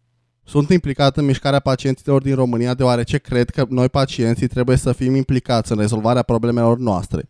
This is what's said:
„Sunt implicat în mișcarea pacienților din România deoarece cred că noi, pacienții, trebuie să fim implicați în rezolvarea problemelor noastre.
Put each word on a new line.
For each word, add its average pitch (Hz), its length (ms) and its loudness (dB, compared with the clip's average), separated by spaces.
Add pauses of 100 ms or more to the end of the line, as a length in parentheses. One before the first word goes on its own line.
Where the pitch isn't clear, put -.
(480)
„Sunt 147 220 0
implicat 143 480 0
în 147 80 0
mișcarea 139 340 0
pacienților 135 600 0
din 135 140 -2
România 123 380 0
deoarece 123 440 0
cred 123 320 0
că 135 200 -2
noi, 127 200 2
pacienții, 127 580 0
trebuie 127 280 0
să 131 160 0
fim 131 240 0
implicați 127 560 0
în 110 60 0
rezolvarea 110 440 0
problemelor 117 560 2
noastre. 95 520 -4